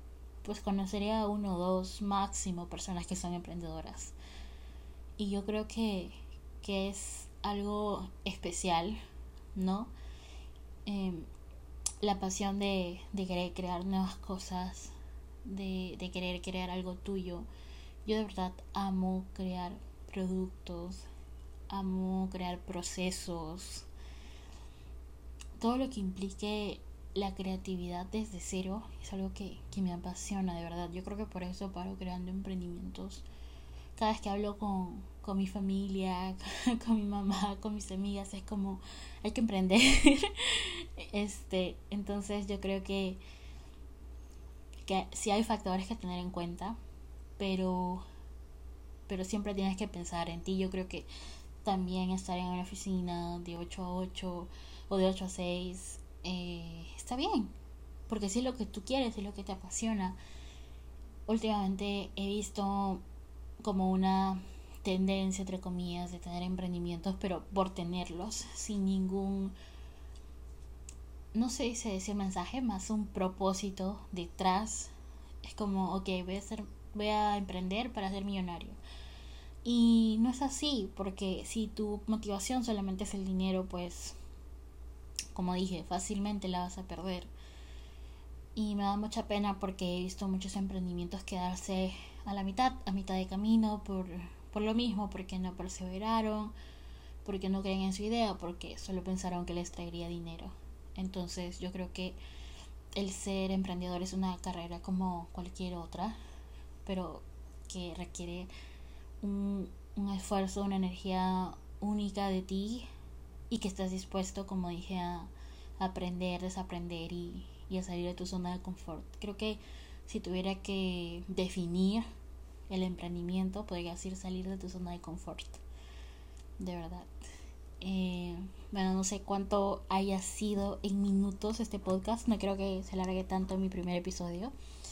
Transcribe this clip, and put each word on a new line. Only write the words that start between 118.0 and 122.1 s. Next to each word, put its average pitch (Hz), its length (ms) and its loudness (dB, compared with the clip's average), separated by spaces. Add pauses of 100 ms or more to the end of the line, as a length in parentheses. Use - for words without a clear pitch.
de 180 80 0
tu 185 120 -4
zona 180 280 0
de 185 80 -2
confort. 175 420 -6 (160)
Creo 208 160 -4
que 214 220 0 (480)
si 214 140 -4
tuviera 185 360 0
que 180 720 0
definir 185 760 4 (640)